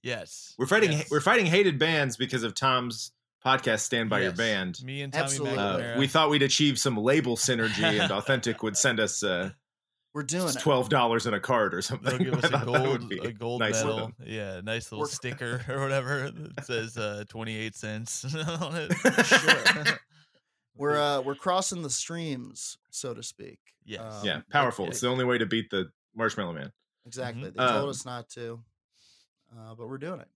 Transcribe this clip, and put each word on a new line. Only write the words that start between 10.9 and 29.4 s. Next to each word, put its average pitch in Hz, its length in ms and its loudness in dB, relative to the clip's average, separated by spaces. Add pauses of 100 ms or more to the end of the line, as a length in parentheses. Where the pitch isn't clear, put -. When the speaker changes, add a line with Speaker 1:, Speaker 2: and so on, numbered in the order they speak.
Speaker 2:
in 110 80 0
a 98 40 0
card 107 360 2
or 92 80 -2
something. - 260 -4
Speaker 1:
They'll 131 220 0
give - 20 0
Speaker 2:
<laughs> 139 100 0
Speaker 1:
us 156 80 4
Speaker 2:
I 135 60 2
Speaker 1:
a 139 80 -2
Speaker 2:
thought 123 80 -2
that 143 160 4
would 131 120 0
Speaker 1:
gold, 120 80 -10
Speaker 2:
be 95 100 -6
Speaker 1:
a 120 120 -6
gold 117 300 -6
Speaker 2:
nice 110 200 2
of 110 60 0
Speaker 1:
medal. 110 120 -2
Speaker 2:
them. 110 160 -8 (100)
Speaker 1:
Yeah, 98 360 -8
nice 113 300 -6
little 107 120 -4
Speaker 3:
We're 110 60 -4
Speaker 1:
sticker 123 560 -6
<laughs> - 40 -10
or 135 100 -4
whatever 135 520 -2
that 151 340 -12
says, 113 320 -4
uh, 104 320 -4
twenty-eight 110 460 -8
cents 110 500 -8 (100)
<laughs> - 0 -
on 160 400 -6
it. 170 180 -2 (320)
Speaker 3:
Sure. 247 600 4 (160)
Speaker 1:
<laughs> - 760 -20
Speaker 3:
We're, 147 220 2
uh, 143 240 2
we're 139 140 -2
crossing 185 480 0
the 143 60 -6
streams, 147 880 -6 (120)
so 127 240 -8
to 117 80 -12
speak. - 380 -14 (260)
Speaker 1:
Yes. 104 160 -10
Speaker 3:
Um, 107 240 -10
Speaker 2:
Yeah, 80 240 -2
powerful. 123 360 2
Speaker 1:
Yeah. 82 60 -4
Speaker 2:
It's - 100 -4
the 123 80 2
only 127 160 2
way 123 120 4
to 113 80 2
beat 113 240 -2
the 92 220 -2 (240)
Marshmallow 107 380 -2
Man. 71 180 -10 (340)
Speaker 3:
Exactly. 120 460 -10
Speaker 1:
Mm-hmm. 92 80 -12
Speaker 3:
They 127 80 4
told 113 160 2
Speaker 2:
Um, 139 60 -2
Speaker 3:
us 131 160 -10
not 123 260 -10
to. 117 320 -12 (880)